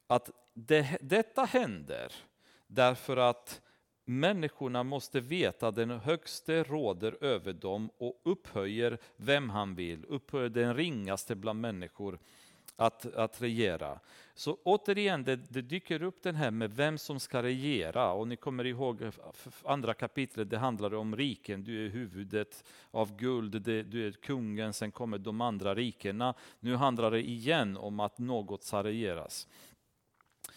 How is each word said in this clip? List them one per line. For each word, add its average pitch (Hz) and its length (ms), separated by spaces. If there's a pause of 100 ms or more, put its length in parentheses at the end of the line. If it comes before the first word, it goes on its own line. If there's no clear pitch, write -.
Att 123 240 (240)
det, 143 460
detta 208 440
händer 82 680 (540)
därför 127 500
att 123 440 (440)
människorna 139 800
måste 135 380
veta 120 480
att 104 60
den 117 160
högste 160 720
råder 110 580
över 98 320
dem 98 460
och 123 260
upphöjer 117 760 (180)
vem 131 340
han 98 240
vill, 85 340
upphöjer 131 400
den 120 260
ringaste 117 600
bland 107 260
människor 98 580 (580)
att, - 380
att 113 280
regera. 90 560 (360)
Så - 280
återigen, 196 600
det, 131 120
det 127 260
dyker 156 400
upp 185 200
den 175 120
här 151 160
med 110 200
vem 147 280
som 139 220
ska 123 220
regera. 123 720
Och 107 160
ni 120 80
kommer 127 300
ihåg 123 360
f-, 110 180 (260)
f-, - 200
andra 127 280
kapitlet, 113 560
det 113 80
handlar 107 360
om 110 220
riken. 104 480
Du 110 220
är 101 40
huvudet 101 720 (260)
av 104 260
guld, 110 460
det, 110 200
du 107 240
är 101 60
kungen, 110 600
sen 107 200
kommer 113 260
de 110 220
andra 101 340
rikena. 117 600 (260)
Nu 123 160
handlar 120 340
det 117 180
igen 120 480
om 104 240
att 104 180
något 110 460
ska 101 200
regeras. 104 640 (1080)